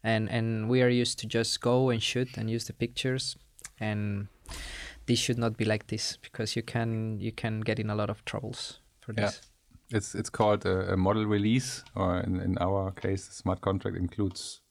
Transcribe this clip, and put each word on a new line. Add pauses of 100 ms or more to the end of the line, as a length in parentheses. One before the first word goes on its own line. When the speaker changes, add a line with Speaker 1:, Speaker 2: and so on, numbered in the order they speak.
Speaker 1:
And,
and
we
are
used
to
just
go
and
shoot
and
use
the
pictures, (420)
and (800)
this
should
not
be
like
this,
because
you
can,
you
can
get
in
a
lot
of
troubles (200)
for
Speaker 2:
Yeah.
Speaker 1:
this. (520)
Speaker 2:
It's,
it's
called
a,
a
model
release, (100)
or
in,
in
our
case,
a
smart
contract
includes,